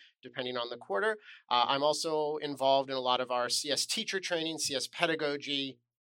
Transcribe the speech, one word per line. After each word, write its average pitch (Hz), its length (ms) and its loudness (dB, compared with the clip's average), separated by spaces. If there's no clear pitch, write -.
depending 127 320 -4
on 120 140 -4
the 120 60 -8
quarter. 202 400 0
Uh, 120 200 4
I'm 139 160 2
also 151 540 0
involved 135 520 2
in 135 60 -2
a 131 40 -2
lot 123 200 2
of 123 100 -4
our 123 180 0
C 143 220 0
S 131 160 0
teacher 208 320 -2
training, 160 400 -2
C 147 160 -2
S 127 140 -2
pedagogy, 143 920 -2